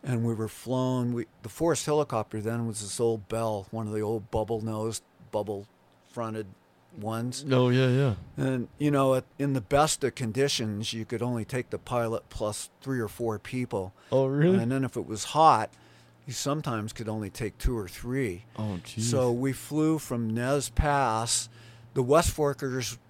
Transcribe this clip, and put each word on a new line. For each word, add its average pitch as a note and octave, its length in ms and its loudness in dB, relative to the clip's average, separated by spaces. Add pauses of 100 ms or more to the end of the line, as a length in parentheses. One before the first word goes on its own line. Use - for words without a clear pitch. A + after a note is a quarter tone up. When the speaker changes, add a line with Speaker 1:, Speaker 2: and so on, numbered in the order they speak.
Speaker 1:
and A#2+ 220 -2
we A#2 100 0
were A2 140 -4
flown. B2+ 640 -2
We, A#2 140 -4 (160)
the A2+ 80 -12
forest D#3+ 340 0
helicopter C3+ 560 0
then A#2 260 -2
was G#2+ 140 -6
this G2+ 180 -8
old A2+ 300 0
Bell, A2 420 -4
one A2+ 160 -6
of G#2 60 -6
the G#2+ 80 -2
old G#2+ 300 -2
bubble-nosed, A2 720 -2 (280)
bubble-fronted G#2+ 1160 -6 (540)
ones. A2+ 500 -4
Speaker 2:
Oh, B2+ 200 6
yeah, C3 180 6
yeah. B2+ 260 4 (220)
Speaker 1:
And, C3 320 -2 (100)
you D3 120 2
know, C3+ 240 4
at, B2+ 100 0 (140)
in C#3+ 160 0
the B2+ 60 0
best C#3+ 440 2
of B2 100 0
conditions, A2+ 760 -2
you A2 120 -6
could A#2 180 -4
only A#2+ 220 -2
take B2+ 260 -4
the G2+ 80 -6
pilot A#2 500 -2
plus - 420 -4 (120)
three C3+ 180 -2
or G#2+ 80 -2
four A2 300 -2
people. A2+ 540 -4 (200)
Speaker 2:
Oh, C3+ 140 4
really? D3+ 320 4
Speaker 1:
And A#2 120 2
then C3+ 140 0
if B2 120 -4
it F#2+ 100 -4
was G2+ 180 -6
hot, D3 460 6 (560)
you C3 60 -10
sometimes B2 600 -4
could A2 160 -8
only G#2+ 220 -6
take - 280 -8
two B2 180 0
or G2 120 -4
three. A#2+ 560 -4 (120)
Speaker 2:
Oh, G#2+ 280 -4
jeez. - 180 -6
Speaker 1:
So B2 300 2
we C3 200 0
flew D#3 460 0
from A#2 320 -4
Nez B2+ 400 0
Pass. C3 800 2 (460)
The C3+ 80 2
West D3 340 6
Forkers C3+ 600 -2 (140)